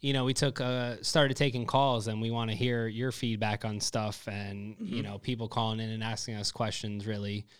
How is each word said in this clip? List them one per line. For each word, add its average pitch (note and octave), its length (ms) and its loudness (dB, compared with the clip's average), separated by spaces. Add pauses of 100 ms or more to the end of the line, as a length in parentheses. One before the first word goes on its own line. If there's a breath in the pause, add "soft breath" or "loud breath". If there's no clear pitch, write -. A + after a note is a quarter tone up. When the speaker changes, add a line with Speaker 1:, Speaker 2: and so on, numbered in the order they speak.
Speaker 1:
you C#3 100 2
know, C3+ 120 2
we C3 100 4
took, C#3 260 2
uh, B2 400 0
started C#3 360 6
taking B2+ 280 2
calls B2+ 440 4
and G#2+ 120 -2
we A2+ 80 0
wanna A#2 240 0
hear A#2 340 2
your A#2 260 -2
feedback G#2+ 520 0
on G#2 140 -2
stuff G#2+ 480 -2
and, G2+ 500 -6
you F#3+ 200 -4
Speaker 2:
Mm-hmm. A2 60 -2
Speaker 1:
know, G2+ 140 -6
people A#2 300 -4
calling A2+ 320 0
in A2 100 -2
and A2 140 -4
asking A2+ 320 -4
us G#2 160 -2
questions G#2 560 -2
really G#2 380 -2 (140 soft breath)